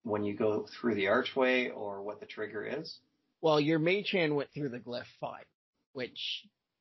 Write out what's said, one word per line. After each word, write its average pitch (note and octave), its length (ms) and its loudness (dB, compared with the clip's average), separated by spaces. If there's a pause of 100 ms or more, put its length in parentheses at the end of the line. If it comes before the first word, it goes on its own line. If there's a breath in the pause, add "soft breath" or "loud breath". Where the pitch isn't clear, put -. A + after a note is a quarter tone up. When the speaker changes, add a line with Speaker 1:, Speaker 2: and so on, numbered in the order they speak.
Speaker 1:
when G#2 220 0
you G2+ 120 -2
go G#2+ 300 2
through A#2 300 0
the G2 120 2
archway, B2+ 640 4
or G2+ 320 -8
what G#2 160 -8
the G#2 80 -14
trigger G#2+ 380 -6
is? C3 340 -8 (420)
Speaker 2:
Well, D3+ 200 6
your D#3 180 4
mage F3+ 320 2
hand D#3+ 240 2
went C#3 180 -2
through C#3+ 180 -4
the B2 100 -10
glyph A#2+ 240 -8 (160)
fine, - 240 -8 (480)
which - 520 -8 (360)